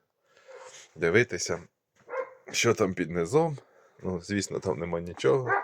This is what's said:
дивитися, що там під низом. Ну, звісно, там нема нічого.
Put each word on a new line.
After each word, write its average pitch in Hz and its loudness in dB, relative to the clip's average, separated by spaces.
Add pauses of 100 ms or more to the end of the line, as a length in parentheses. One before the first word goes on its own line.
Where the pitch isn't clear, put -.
(960)
дивитися, 90 2 (880)
що 113 4
там 95 2
під 82 -2
низом. 127 2 (440)
Ну, 90 -4
звісно, 101 -2
там 90 -2
нема 85 -2
нічого. 127 0 (140)